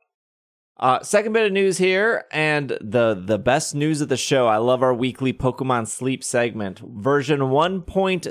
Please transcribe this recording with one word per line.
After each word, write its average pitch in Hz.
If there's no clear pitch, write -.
Uh, 127
second 214
bit 220
of 202
news 190
here, 185
and 151
the, 113
the 98
best 135
news 147
of 143
the 131
show. 127
I 107
love 123
our 131
weekly 123
Pokemon 127
Sleep 127
segment. 107
Version 135
one 175
point 190